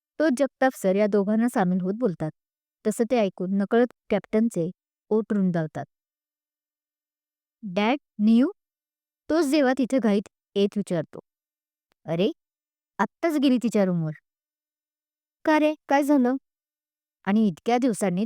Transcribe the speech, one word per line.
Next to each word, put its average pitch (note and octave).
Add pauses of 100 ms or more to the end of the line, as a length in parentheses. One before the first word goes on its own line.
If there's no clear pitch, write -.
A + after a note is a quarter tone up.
(200)
तो D4+ (100)
जगताप C4
सर F#3+
या G#3+
दोघांना G#3+
सामील F#3
होत F#3
बोलतात. E3+ (540)
तसं A3
ते B3
ऐकून F#3+
नकळत A#3 (180)
कॅप्टनचे G3+ (400)
ओठ G#3+
रुंदावतात. E3+ (1800)
"डॅड, G#3 (200)
नियू?" A3+ (800)
तोच D4+
देवा C#4
तिथे C4
घाईत G#3 (280)
येत G3+
विचारतो. F3 (840)
"अरे, E3+ (680)
आत्ताच D4+
गेली B3+
तिच्या G#3+
रूमवर." E3 (1300)
"का D#4
रे, D4+ (140)
काय C#4+
झालं?" C4+ (880)
"आणि G#3+
इतक्या A3+
दिवसांनी G3+